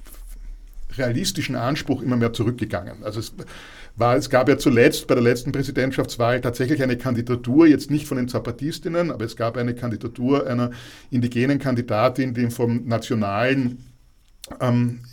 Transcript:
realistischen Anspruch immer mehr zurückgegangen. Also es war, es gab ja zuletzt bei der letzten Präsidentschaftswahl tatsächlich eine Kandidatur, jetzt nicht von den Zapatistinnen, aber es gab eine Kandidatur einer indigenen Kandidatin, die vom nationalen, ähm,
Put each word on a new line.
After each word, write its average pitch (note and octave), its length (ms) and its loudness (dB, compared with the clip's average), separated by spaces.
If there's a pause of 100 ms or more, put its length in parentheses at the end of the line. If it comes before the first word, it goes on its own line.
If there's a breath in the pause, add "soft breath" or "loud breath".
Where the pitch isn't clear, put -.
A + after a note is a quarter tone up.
(960)
realistischen C3 580 -2
Anspruch B2 460 -2
immer B2 160 0
mehr A#2 160 2
zurückgegangen. G#2+ 680 -4
Also A#2 180 -6
es - 120 -10 (600 loud breath)
war, A#2+ 220 4
es - 120 -2
gab B2+ 200 6
ja C3+ 80 6
zuletzt C#3 500 6
bei C3+ 80 4
der B2 80 4
letzten B2 280 2
Präsidentschaftswahl C3 920 0
tatsächlich B2 420 0
eine B2+ 140 0
Kandidatur, B2 680 4
jetzt C#3 240 4
nicht D3 160 0
von C#3 100 -4
den B2 100 -2
Zapatistinnen, D#3 840 -4
aber A#2+ 120 -6
es A#2 120 -6
gab A2+ 220 -4
eine A#2+ 160 -2
Kandidatur A#2+ 760 -2
einer A#2+ 240 0 (400 loud breath)
indigenen B2 480 0
Kandidatin, B2+ 760 0
die A#2+ 160 0
vom A#2 360 0
nationalen, A#2 1000 0 (720)
ähm, A#2+ 400 2 (140)